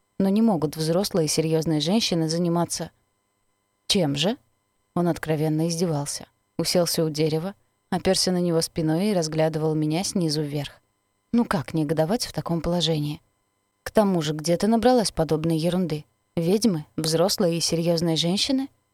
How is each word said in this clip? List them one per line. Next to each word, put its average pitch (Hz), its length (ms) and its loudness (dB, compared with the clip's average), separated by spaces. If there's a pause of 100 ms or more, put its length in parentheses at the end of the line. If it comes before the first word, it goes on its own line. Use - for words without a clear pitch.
(200)
Но 196 100 2
не 208 120 2
могут 160 340 2
взрослые 165 520 0
серьёзные 160 520 0
женщины 165 480 0
заниматься. 170 640 -2 (1000)
«Чем 151 280 2
же?» 180 220 -2 (580)
Он 175 120 0
откровенно 156 600 0
издевался. 165 600 -4 (300)
Уселся 165 460 0
у 160 60 0
дерева, 160 440 -2 (380)
опёрся 185 400 0
на 180 80 2
него 170 220 2
спиной 165 460 0
и 214 60 0
разглядывал 156 640 0
меня 156 280 0
снизу 160 380 -2
вверх. 147 400 -6 (520)
Ну 233 120 2
как - 300 -4
негодовать 160 500 0
в - 80 -10
таком 165 280 -4
положении? 160 600 -2 (600)
К - 80 -12
тому 196 320 4
же, 151 100 -2
где 160 240 0
ты 202 80 -2
набралась 226 460 4
подобной 160 460 0
ерунды? 165 480 -2 (300)
Ведьмы — 175 500 0 (100)
взрослые 165 640 0
и 165 40 -4
серьёзные 165 540 0
женщины? 202 540 0 (240)